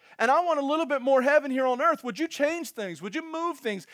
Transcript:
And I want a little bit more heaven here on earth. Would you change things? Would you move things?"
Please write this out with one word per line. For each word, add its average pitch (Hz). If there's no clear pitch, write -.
And 233
I 302
want 339
a 277
little 302
bit 262
more 262
heaven 285
here 262
on 247
earth. 320
Would 226
you 330
change 311
things? 175
Would 196
you 320
move 330
things?" 202